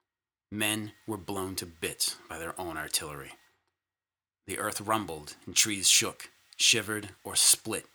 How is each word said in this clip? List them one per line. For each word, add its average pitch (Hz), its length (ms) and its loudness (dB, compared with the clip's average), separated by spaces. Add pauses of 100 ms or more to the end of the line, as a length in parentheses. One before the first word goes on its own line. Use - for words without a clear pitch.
(520)
Men 107 400 -2 (160)
were 107 100 -6
blown 95 380 -6
to 90 100 -8
bits - 520 -4 (120)
by 80 80 -8
their 82 240 -8
own 82 160 -6
artillery. 73 540 -6 (1120)
The 98 140 -4
earth 104 200 -2
rumbled 98 560 -4 (100)
and 92 100 -6
trees 101 340 4
shook, - 400 4 (260)
shivered, 107 540 2 (140)
or 101 120 -6
split - 600 4